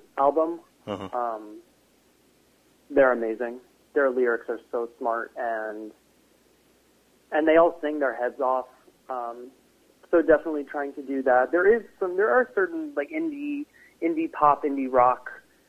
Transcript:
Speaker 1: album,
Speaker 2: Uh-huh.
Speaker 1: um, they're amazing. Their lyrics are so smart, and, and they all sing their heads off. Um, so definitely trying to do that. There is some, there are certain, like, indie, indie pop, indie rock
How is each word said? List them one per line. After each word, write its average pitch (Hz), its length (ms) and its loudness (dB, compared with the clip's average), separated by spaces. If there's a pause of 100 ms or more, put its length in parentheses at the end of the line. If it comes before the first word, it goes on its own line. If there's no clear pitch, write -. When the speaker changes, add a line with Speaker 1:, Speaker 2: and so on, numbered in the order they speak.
(180)
Speaker 1:
album, 160 420 0 (260)
Speaker 2:
Uh-huh. 95 320 -8
Speaker 1:
um, 110 400 -6 (1300)
they're 139 240 6
amazing. 117 460 -4 (340)
Their 139 160 2
lyrics 123 400 0
are 113 100 -6 (120)
so 117 180 -4 (100)
smart, 117 380 -4
and, 110 540 -6 (1400)
and 156 160 0
they 156 100 6
all 170 240 4
sing 151 180 -4
their 131 160 0
heads 123 260 -4
off. 127 240 0 (440)
Um, 123 420 -10 (600)
so 170 100 6
definitely 151 440 2
trying 139 300 -8
to 143 60 -12
do 135 220 -4
that. 127 280 4
There 180 220 4
is 226 100 0 (160)
some, 185 180 -4
there 214 140 2
are 247 240 2
certain, 165 400 -2
like, - 140 -4
indie, 294 560 -6 (360)
indie 165 300 -2
pop, 147 320 4
indie 139 280 -2
rock 123 380 4 (400)